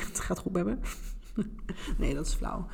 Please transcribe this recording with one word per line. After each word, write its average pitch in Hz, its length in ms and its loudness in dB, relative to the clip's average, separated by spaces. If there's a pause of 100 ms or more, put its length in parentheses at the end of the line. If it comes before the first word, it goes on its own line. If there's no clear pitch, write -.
<laughs> - 60 -2
het - 120 -4
gaat - 200 0
goed - 120 -2
met 180 140 4
me. 233 120 2 (580)
<laughs> 220 100 2 (520)
Nee, 143 160 4
dat 147 120 0
is - 80 4
flauw. - 400 0